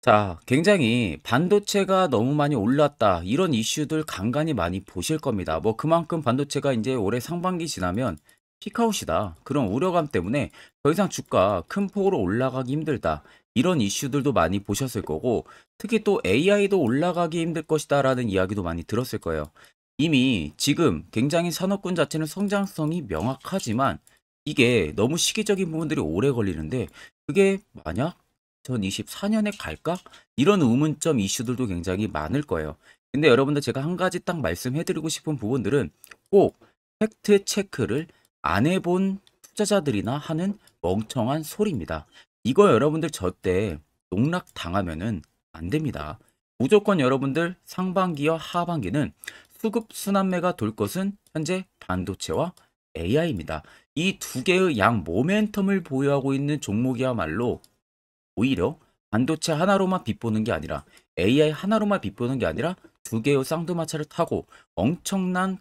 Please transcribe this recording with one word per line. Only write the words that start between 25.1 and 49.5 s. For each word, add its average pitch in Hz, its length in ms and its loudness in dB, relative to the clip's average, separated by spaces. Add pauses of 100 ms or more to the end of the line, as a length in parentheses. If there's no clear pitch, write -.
시기적인 196 540 0
부분들이 156 280 -2
오래 98 320 0
걸리는데 98 560 -2 (400)
그게 196 320 2 (240)
만약 143 340 -4 (520)
이천이십사 113 600 -4
년에 214 220 0
갈까? - 460 -6 (380)
이런 185 260 4
의문점 143 580 2
이슈들도 113 480 -2
굉장히 92 400 -2
많을 87 340 -2
거예요. 78 340 -4 (360)
근데 151 160 4
여러분들 139 340 6
제가 131 220 -2
한 170 140 -4
가지 175 220 -2
딱 170 200 -4
말씀해드리고 147 720 -2
싶은 151 280 -6
부분들은 113 520 0 (400)
꼭 190 300 4 (400)
팩트 208 460 2
체크를 151 600 -4 (340)
안 98 260 4
해본 185 520 0 (220)
투자자들이나 143 760 0
하는 165 400 -4 (240)
멍청한 113 600 -2
소리입니다. 143 640 -4 (440)
이거 190 220 6
여러분들 151 400 2
저때 92 680 -2 (320)
농락 147 460 0
당하면은 87 640 -4 (300)
안 85 180 -10
됩니다. 107 480 -4 (400)
무조건 202 420 4
여러분들 135 640 0
상반기와 175 760 -2
하반기는 156 760 -2 (380)